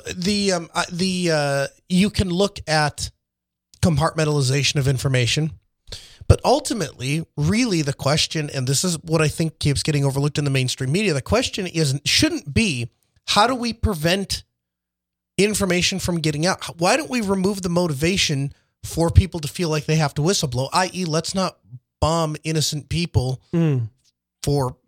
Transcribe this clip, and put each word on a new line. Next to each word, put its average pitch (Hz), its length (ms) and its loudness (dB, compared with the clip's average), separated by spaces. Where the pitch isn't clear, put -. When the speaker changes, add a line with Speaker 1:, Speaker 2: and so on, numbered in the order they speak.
Speaker 1:
the, 196 360 0
um, 170 220 -4
uh, 170 180 -2
the, 180 400 0
uh, 143 340 0
you 185 220 4
can 196 180 -2
look 190 380 0
at 151 440 0
compartmentalization 147 920 0
of 135 120 0
information, 131 640 0
but - 180 4
ultimately, 165 800 0
really 185 460 2
the 139 100 -2
question, 147 580 -2
and 127 160 -4
this 135 160 0
is 175 200 -2
what 160 200 0
I 151 60 4
think 160 320 -4
keeps 139 240 0
getting 147 200 0
overlooked 139 340 0
in 147 60 0
the 143 60 0
mainstream 131 400 0
media, 185 240 0
the 127 80 -4
question 208 460 0
is, 143 360 0
shouldn't 311 480 0
be, 143 360 0
how 208 180 4
do 262 80 0
we 240 180 -2
prevent 190 720 -2
information 190 640 0
from 170 200 -2
getting 151 260 0
out? 165 340 -4
Why 196 160 4
don't 311 140 -4
we 247 100 0
remove 196 420 0
the 180 60 -2
motivation 160 840 0
for 165 260 0
people 180 300 4
to 147 80 -8
feel 175 220 -4
like 151 180 -2
they 156 100 2
have 151 180 2
to 147 80 -2
whistleblow, 135 500 0
i 180 200 2
e, 180 120 -4
let's 160 280 -2
not 190 260 -2
bomb 156 420 2
innocent 151 460 -2
people 131 520 -2
Speaker 2:
Mm. 143 360 2
Speaker 1:
for 139 320 0